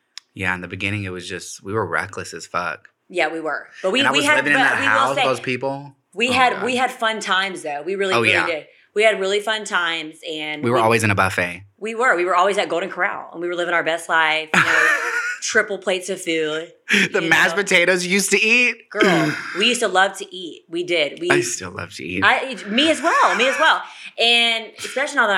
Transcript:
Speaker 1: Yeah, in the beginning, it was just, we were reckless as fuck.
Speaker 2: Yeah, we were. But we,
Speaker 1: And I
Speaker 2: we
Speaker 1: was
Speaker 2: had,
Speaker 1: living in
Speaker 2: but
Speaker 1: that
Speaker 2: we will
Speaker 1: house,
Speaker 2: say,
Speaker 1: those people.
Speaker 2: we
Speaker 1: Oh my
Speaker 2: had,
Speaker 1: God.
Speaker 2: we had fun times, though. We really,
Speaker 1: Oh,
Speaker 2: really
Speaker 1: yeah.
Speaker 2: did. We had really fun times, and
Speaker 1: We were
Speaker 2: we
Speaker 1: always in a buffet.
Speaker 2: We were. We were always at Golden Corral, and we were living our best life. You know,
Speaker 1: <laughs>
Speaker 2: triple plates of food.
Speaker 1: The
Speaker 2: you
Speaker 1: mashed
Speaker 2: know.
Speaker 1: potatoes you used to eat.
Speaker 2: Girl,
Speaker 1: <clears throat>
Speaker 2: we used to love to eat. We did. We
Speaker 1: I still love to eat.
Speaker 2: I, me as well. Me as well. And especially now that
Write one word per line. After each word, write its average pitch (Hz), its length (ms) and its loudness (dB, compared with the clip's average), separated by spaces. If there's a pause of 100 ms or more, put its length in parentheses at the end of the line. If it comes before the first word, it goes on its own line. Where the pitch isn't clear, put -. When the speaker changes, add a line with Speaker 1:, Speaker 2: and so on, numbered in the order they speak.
(340)
Speaker 1:
Yeah, 92 220 -2
in 87 60 -10
the 90 60 -10
beginning, 98 360 -4
it 95 80 -8
was 90 180 -10
just, - 340 -12
we 98 80 -8
were 107 140 0
reckless 87 480 -6
as 82 140 -14
fuck. 87 420 -6 (180)
Speaker 2:
Yeah, 165 240 -2
we 160 80 -6
were. 151 280 -6 (160)
But 190 80 0
we, 254 80 2
Speaker 1:
And 269 80 2
I 262 40 2
Speaker 2:
we 277 60 2
Speaker 1:
was 285 80 2
Speaker 2:
had, 294 120 4
Speaker 1:
living 285 160 2
in 277 40 4
Speaker 2:
but 262 60 4
Speaker 1:
that - 160 2
Speaker 2:
we - 80 -2
will - 20 2
Speaker 1:
house, 120 260 2
Speaker 2:
say, 147 80 0
Speaker 1:
those 127 160 0
people. 135 560 -6 (180)
Speaker 2:
we 226 140 0
Speaker 1:
Oh 254 40 0
my 247 60 2
Speaker 2:
had, 247 160 4
Speaker 1:
God. 190 120 -4
Speaker 2:
we 247 100 -2
had 254 160 0
fun 220 280 -2
times, 190 420 -2
though. 147 220 -8
We 185 120 -4
really, 190 200 0
Speaker 1:
Oh, 117 60 4
Speaker 2:
really 107 120 4
Speaker 1:
yeah. 87 140 2
Speaker 2:
did. - 200 -6 (280)
We 208 80 2
had 208 160 4
really 196 220 0
fun 214 220 -2
times, 165 540 -2 (100)
and 151 360 -6
Speaker 1:
We 117 80 2
were 127 60 2
Speaker 2:
we 113 40 4
Speaker 1:
always 113 220 4
in 107 80 2
a 101 40 4
buffet. 92 500 0 (120)
Speaker 2:
We 220 160 -8
were. 226 220 2
We 175 100 0
were 180 100 0
always 190 220 4
at 180 100 0
Golden 175 220 -2
Corral, 180 420 -4
and 170 100 -10
we 175 60 -6
were 175 80 -4
living 175 200 -2
our 160 80 2
best 165 260 -2
life. 156 460 2
You 165 40 6
know, - 280 2 (300)
Speaker 1:
<laughs> - 240 -6
Speaker 2:
triple 208 360 0
plates 185 320 -4
of 180 100 -6
food. 160 540 -4 (380)
Speaker 1:
The 190 100 0
Speaker 2:
you 165 80 -2
Speaker 1:
mashed 165 260 4
Speaker 2:
know. 202 60 0
Speaker 1:
potatoes 180 420 2
you 180 80 -4
used 190 200 2
to 202 100 2
eat. 233 480 2
Speaker 2:
Girl, 170 420 2 (140)
Speaker 1:
<clears throat> - 140 -8
Speaker 2:
we 220 80 2
used 240 140 0
to 220 60 2
love 190 300 2
to - 180 -14
eat. 175 320 -14
We 170 160 -4
did. 156 380 -2
We 175 80 -4
Speaker 1:
I 180 120 4
still - 300 -6
love 90 240 -10
to - 80 -12
eat. 90 220 -4
Speaker 2:
I, 254 300 2 (120)
me 262 220 2
as 254 140 0
well. 359 320 4
Me 240 120 2
as 262 120 0
well. 247 240 4 (340)
And 233 640 2
especially 285 380 -4
now 233 100 4
that 196 100 2